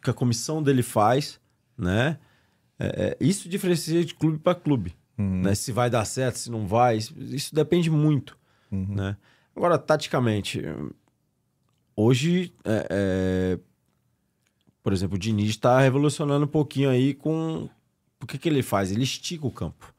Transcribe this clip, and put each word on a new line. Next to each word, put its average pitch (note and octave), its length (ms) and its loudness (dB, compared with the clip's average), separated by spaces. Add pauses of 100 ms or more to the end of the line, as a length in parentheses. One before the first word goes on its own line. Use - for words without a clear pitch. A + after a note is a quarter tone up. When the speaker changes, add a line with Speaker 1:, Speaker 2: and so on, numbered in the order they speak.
Speaker 1:
que - 80 -2
a A#2+ 40 0
comissão C3 500 0
dele C3+ 200 4
faz, A#2+ 560 2 (380)
né? A2 400 0 (600)
É, - 420 -2
é, A2+ 60 0
isso F#3 220 0
diferencia F3 560 -2
de D#3+ 100 -6
clube D#3 260 -2
pra F3+ 160 2
clube, B2 400 -2 (220)
Speaker 2:
Uhum. F#2+ 240 -2
Speaker 1:
né? G2 140 2
Se - 160 -6
vai A#2+ 200 0
dar A2+ 140 0
certo, B2+ 320 -4
se - 140 -10
não A2 160 -6
vai, A#2 300 4
isso, A2 220 -6
isso - 360 -10
depende D#3+ 340 2
muito, D3+ 460 2 (360)
Speaker 2:
Uhum. F#2+ 240 -4
Speaker 1:
né? G2 200 -2 (400)
Agora, E3+ 220 2
taticamente, A#2+ 840 0 (1300)
hoje, D3+ 580 2 (100)
é, G#2 260 -2
é, F#2 680 0 (1200)
por G2+ 120 0
exemplo, F#2+ 220 -2
o F#2+ 40 -4
Diniz G#2+ 380 0
tá B2+ 220 4
revolucionando C#3+ 680 2
um C#3+ 40 -6
pouquinho C#3 400 0
aí C3 240 2
com, D#3+ 560 -4 (520)
o - 40 -14
que - 120 -10
que E3+ 120 -4
ele C#3+ 120 2
faz? G2 300 0
Ele A2 120 0
estica D#3 420 -6
o A2+ 60 -2
campo. - 480 -12